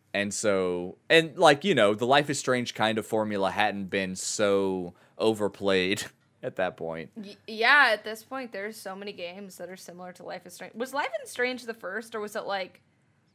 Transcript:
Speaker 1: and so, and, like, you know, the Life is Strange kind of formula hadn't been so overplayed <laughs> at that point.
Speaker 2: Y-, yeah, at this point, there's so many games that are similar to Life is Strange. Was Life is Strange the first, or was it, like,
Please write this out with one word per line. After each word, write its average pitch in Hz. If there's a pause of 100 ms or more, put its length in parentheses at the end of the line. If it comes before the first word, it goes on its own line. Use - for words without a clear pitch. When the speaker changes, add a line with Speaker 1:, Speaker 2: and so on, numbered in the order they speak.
(140)
Speaker 1:
and 101
so, 92 (120)
and, 160
like, 151
you 190
know, 107
the 117
Life 139
is 135
Strange 123
kind 110
of 104
formula 104
hadn't 98
been 95
so 98 (260)
overplayed 98 (200)
<laughs> -
at -
that 90
point. 82
Speaker 2:
Y-, 202 (120)
yeah, 240
at 214
this 220
point, 262
there's 208
so 190
many 202
games 185
that 175
are 185
similar 180
to 180
Life 175
is 175
Strange. -
Was 254
Life 294 (140)
is 480
Strange 247
the 226
first, 214
or 220
was 208
it, 208
like, 190 (540)